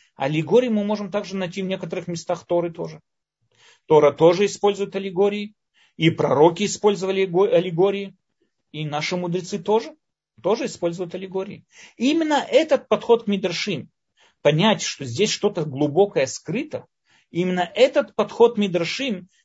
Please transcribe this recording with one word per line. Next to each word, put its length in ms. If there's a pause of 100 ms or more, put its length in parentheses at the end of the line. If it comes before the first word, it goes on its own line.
(160)
аллегории 540
мы 160
можем 260
также 240
найти 280
в 20
некоторых 420
местах 380
Торы 260
тоже. 300 (840)
Тора 240
тоже 340
использует 500
аллегории – 600 (440)
и 120
пророки 520
использовали 600
аллего-, 260
аллегории, 680 (560)
и 140
наши 320
мудрецы 420
тоже, 380 (440)
тоже 260
используют 460
аллегории. 520 (320)
И 140
именно 240
этот 520
подход 360
к 40
Мидрашим, 600 (520)
понять, 400
что 220
здесь 260
что-то 360
глубокое 600
скрыто, 600 (460)
именно 440
этот 400
подход 420
Мидрашим 680 (180)